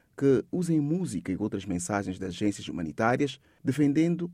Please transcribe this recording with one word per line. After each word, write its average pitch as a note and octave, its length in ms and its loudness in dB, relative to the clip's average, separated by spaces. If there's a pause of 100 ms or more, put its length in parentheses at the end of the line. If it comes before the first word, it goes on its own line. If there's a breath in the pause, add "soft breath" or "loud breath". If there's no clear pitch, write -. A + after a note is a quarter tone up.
(140 soft breath)
que C#3 380 4
usem E3+ 280 2
música C#3+ 520 -2
e F2+ 60 -2
outras G2+ 260 -4
mensagens F#2+ 540 -2
de F#2+ 80 -6
agências G2+ 420 -2
humanitárias A2+ 720 0 (240 soft breath)
defendendo D#3 680 2